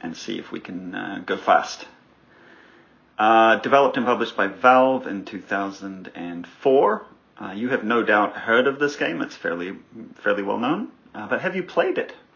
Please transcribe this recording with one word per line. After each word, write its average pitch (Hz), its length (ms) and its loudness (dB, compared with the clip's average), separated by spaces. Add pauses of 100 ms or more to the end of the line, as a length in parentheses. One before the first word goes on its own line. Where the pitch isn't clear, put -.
and 82 160 -10
see - 220 -8
if - 120 -14
we 92 80 -10
can, 92 360 -12
uh, 95 280 -8
go 92 140 -6
fast. - 480 0 (1300)
Uh, 113 380 6
developed 135 400 4
and 123 100 0
published 117 300 0
by 98 120 2
Valve 127 600 4
in 95 160 -8
two 98 160 -12
thousand 98 760 -8
and 87 300 -10
four. 131 600 2 (360)
Uh, 95 140 -12
you 120 140 -6
have 135 120 -2
no 113 220 0
doubt 104 320 2
heard 120 320 2
of 139 100 -2
this 143 200 -2
game. 156 240 -4
It's - 160 -10
fairly, 87 400 -6 (380)
fairly 101 280 -2
well 104 140 -2
known. 156 320 -2 (240)
Uh, 107 120 -12
but - 140 -2
have 180 160 -4
you 180 80 -4
played 254 340 -2
it, - 160 -6 (220)